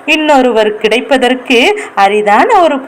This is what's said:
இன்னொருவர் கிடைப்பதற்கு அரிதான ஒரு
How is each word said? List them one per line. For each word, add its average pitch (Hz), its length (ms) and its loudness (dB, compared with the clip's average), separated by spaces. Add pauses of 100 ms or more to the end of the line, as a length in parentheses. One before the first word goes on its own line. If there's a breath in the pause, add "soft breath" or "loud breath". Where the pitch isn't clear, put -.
(140)
இன்னொருவர் 262 560 2 (120)
கிடைப்பதற்கு 254 760 0 (460 loud breath)
அரிதான 208 440 0 (160)
ஒரு 294 240 0